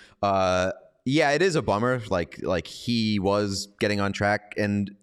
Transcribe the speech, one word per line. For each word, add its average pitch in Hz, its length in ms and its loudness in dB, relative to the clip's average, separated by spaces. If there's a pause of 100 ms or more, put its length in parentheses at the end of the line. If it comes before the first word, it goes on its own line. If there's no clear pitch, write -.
(220)
uh, 95 520 2 (300)
yeah, 143 280 2
it 147 100 2
is 180 140 2
a 139 80 0
bummer. 110 360 0 (120)
Like, 87 320 -4
like, 85 240 -2
he 110 500 -2
was 98 500 0 (120)
getting 104 200 0
on 101 140 0
track, 104 440 -2
and, 101 340 0 (120)